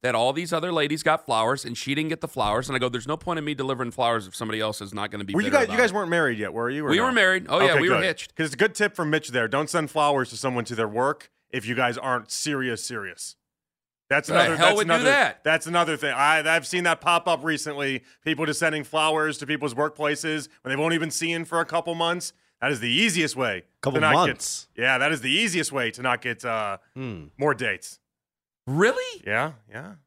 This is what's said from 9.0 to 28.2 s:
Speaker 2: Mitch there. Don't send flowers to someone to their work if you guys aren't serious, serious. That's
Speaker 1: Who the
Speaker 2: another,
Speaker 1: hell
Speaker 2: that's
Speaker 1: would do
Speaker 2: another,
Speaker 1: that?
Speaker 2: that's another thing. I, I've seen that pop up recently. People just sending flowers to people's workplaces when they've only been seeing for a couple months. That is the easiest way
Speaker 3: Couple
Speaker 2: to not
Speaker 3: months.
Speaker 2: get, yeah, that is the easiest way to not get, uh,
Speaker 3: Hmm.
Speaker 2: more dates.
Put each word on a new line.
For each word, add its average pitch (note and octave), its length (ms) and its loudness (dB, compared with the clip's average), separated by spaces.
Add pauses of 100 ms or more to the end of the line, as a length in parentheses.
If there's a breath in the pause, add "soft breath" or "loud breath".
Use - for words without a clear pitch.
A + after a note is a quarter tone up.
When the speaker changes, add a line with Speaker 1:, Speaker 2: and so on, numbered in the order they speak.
Speaker 2:
Mitch D3+ 200 0
there. A#2+ 180 0
Don't C#3+ 220 0
send D#3+ 200 0
flowers D3 420 2
to A#2 60 -12
someone B2 280 -2
to A#2 100 -8
their A2 120 0
work C3 440 -2 (180)
if A#2 160 -6
you A#2+ 80 -4
guys A#2+ 240 0
aren't B2 320 -4
serious, C3 560 -4
serious. G2+ 500 -10 (760)
That's C#3+ 180 2
Speaker 1:
Who D3 80 -2
the - 60 6
Speaker 2:
another, - 160 4
Speaker 1:
hell E3 100 6
Speaker 2:
that's G3+ 100 6
Speaker 1:
would G#3 100 2
do E3+ 60 4
Speaker 2:
another, E3 120 4
Speaker 1:
that? C4 380 4
Speaker 2:
that's D#3+ 220 2
another E3 320 2
thing. C#3 160 -2
I, D3 260 4 (160)
I've D3+ 120 0
seen F3+ 160 -2
that E3+ 180 2
pop E3+ 260 2
up D#3 160 0
recently. C#3+ 600 -4 (200 soft breath)
People D#3 220 -2
just D3+ 140 -2
sending D#3 240 0
flowers D#3 560 0
to C#3 80 -10
people's C#3+ 260 -2
workplaces D3+ 760 -2 (120)
when B2+ 80 -10
they've C3+ 100 -2
only E3 200 2
been D#3+ 120 -4
seeing E3 340 -4
for E3+ 140 -2
a E3+ 60 0
couple E3+ 300 -2
months. E3+ 360 -2 (300)
That C3 100 0
is B2+ 80 -2
the A#2+ 120 -2
easiest E3 440 2
way A2 280 -2 (180)
Speaker 3:
Couple C#3 160 0
Speaker 2:
to D3+ 40 2
not D#3 120 4
Speaker 3:
months. D#3 640 0
Speaker 2:
get, A2+ 80 -4
yeah, C3 160 4
that C#3+ 120 2
is D3 100 -4
the C3 100 -2
easiest E3+ 400 0
way B2+ 200 -2
to B2 120 -12
not B2 180 0
get, A#2+ 240 -6
uh, G#2+ 320 -2 (180)
Speaker 3:
Hmm. A2 300 -10 (120)
Speaker 2:
more C#3+ 180 2
dates. G#2+ 440 -6 (680)